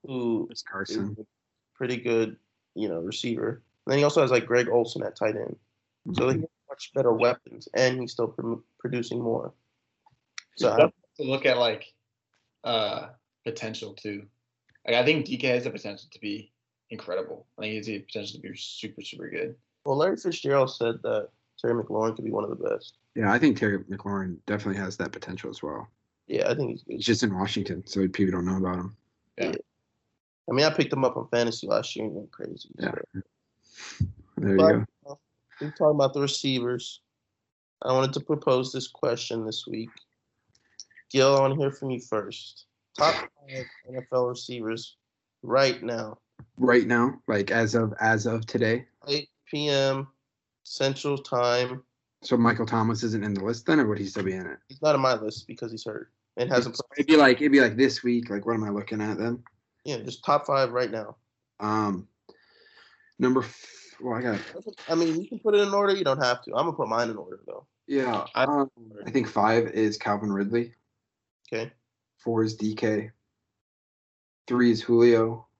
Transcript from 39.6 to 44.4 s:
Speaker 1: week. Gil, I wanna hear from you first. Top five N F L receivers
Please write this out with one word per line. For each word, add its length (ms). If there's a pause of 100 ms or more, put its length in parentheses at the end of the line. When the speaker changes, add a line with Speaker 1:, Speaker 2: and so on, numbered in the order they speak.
Speaker 1:
week. 240 (1200)
Gil, 260
I 40
wanna 160
hear 140
from 200
you 100
first. 640 (320)
Top 160
five 520 (220)
N 80
F 160
L 140
receivers 720 (460)